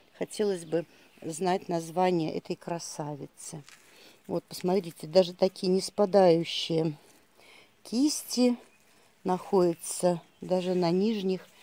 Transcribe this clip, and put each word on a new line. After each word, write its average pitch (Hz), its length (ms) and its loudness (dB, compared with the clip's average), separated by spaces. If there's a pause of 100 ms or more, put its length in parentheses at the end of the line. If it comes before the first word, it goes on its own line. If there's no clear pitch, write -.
(200)
Хотелось 190 460 -4
бы 160 200 -4 (360)
знать 180 480 -4
название 165 640 0
этой 175 220 -8
красавицы. 147 1080 -12 (640)
Вот, 170 160 -6
посмотрите, 175 640 -4
даже 180 260 4
такие 190 380 0
неспадающие 170 1300 2 (840)
кисти 247 720 0 (640)
находятся 180 1000 0 (200)
даже 180 340 -2
на 170 160 2
нижних 190 560 -2 (160)